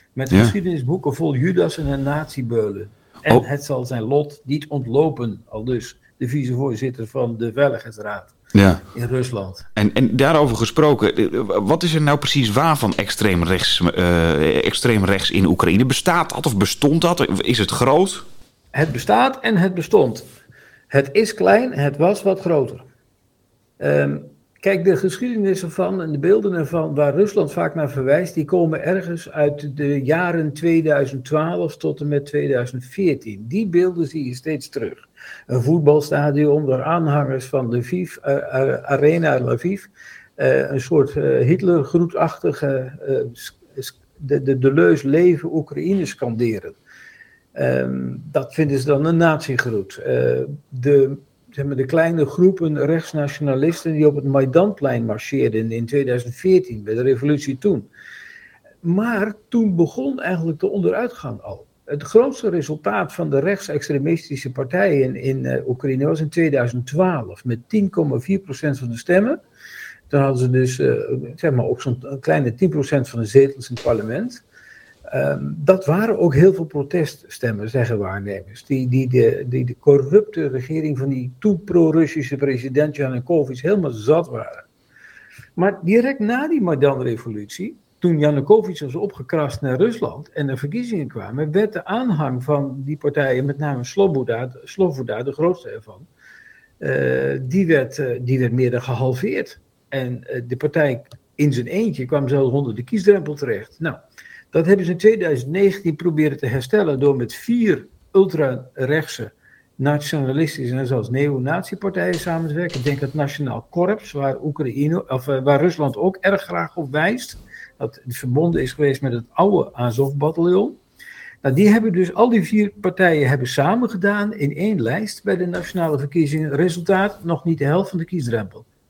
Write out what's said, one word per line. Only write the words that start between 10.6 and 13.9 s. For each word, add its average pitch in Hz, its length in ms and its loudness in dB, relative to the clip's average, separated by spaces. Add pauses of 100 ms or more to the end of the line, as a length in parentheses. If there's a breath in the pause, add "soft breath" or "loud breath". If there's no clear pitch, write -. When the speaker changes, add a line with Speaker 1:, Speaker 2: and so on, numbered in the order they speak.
Speaker 2:
eh, 104 240 0 (220)
wat 160 200 2
is 165 120 0
er 156 80 2
nou 147 160 4
precies 120 340 0
waar 147 260 4
van 101 180 0
extreem 95 480 0
rechts, 87 360 0 (140)